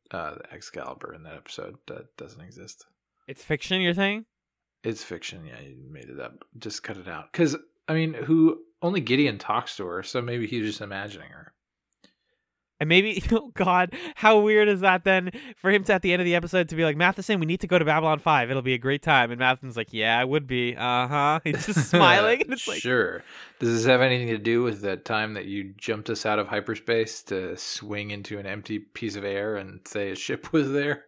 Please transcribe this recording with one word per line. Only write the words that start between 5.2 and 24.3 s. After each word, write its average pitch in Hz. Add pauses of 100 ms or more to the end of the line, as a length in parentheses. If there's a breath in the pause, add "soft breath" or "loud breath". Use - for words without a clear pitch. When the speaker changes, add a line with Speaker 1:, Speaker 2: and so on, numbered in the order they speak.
Speaker 1:
yeah, 60
you 67
made 69
it 69
up. - (140)
Just -
cut 98
it 92
out. 80
'Cause, 160 (320)
I 160
mean, 160
who, 160 (220)
only 180
Gideon 123
talks -
to 95
her, 90
so -
maybe 120
he 117
was 107
just -
imagining 98
her. - (1300)
Speaker 2:
And 151
maybe, 190
<laughs> -
oh 226
God, 180 (220 loud breath)
how 220
weird 214
is 196
that 185
then 185 (260 loud breath)
for 190
him 196
to, 214
at 180
the 180
end 180
of 180
the 175
episode, 175
to 160
be 165
like, 151
"Matheson, 185
we 160
need 170
to 175
go 185
to 165
Babylon 156
Five. 131
It'll 135
be 127
a 123
great 135
time." 127
And 120
Matheson's 127
like, 113
"Yeah, 113
it 131
would 143
be. 123
Uh-huh." 131
<laughs> -
He's -
just 170
Speaker 1:
<laughs> -
Speaker 2:
smiling. 196
And -
it's -
like, 202
Speaker 1:
Sure. 95 (380 loud breath)
Does 117
this 113
have 127
anything 123
to 113